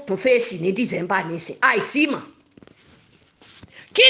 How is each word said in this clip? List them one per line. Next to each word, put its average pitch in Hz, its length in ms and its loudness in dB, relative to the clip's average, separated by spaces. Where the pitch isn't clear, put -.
tún 190 140 -4
fèsì 233 420 2
ní 175 120 -2
December 190 540 -4
nísìn. 165 340 -8
Àìtí 254 480 0
mọ̀. 254 140 -6
Kí 453 180 4